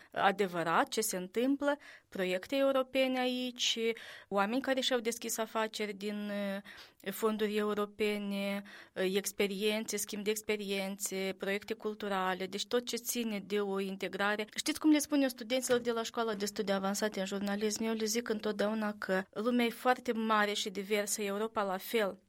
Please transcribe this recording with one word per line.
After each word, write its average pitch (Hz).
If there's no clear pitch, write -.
adevărat, 185
ce -
se 220
întâmplă, 269
proiecte 185
europene 262
aici, 247
oameni 202
care 269
și-au 254
deschis 226
afaceri 220
din, 208
eh, 202
fonduri 214
europene, 208
eh, 190
experiențe, 208
schimb 202
de 202
experiențe, 196
proiecte 202
culturale, 196
deci 196
tot 240
ce 240
ține 226
de 202
o 196
integrare. 196
Știți -
cum 311
le 302
spun 285
eu 269
studenților 247
de 240
la 226
Școala 226
de 202
Studii 202
Avansate 202
în 190
Jurnalism? 202
Eu 226
le 220
zic 226
întotdeauna 214
că 190
lumea 240
e 233
foarte 254
mare 220
și 208
diversă, 202
Europa 208
la 196
fel. 208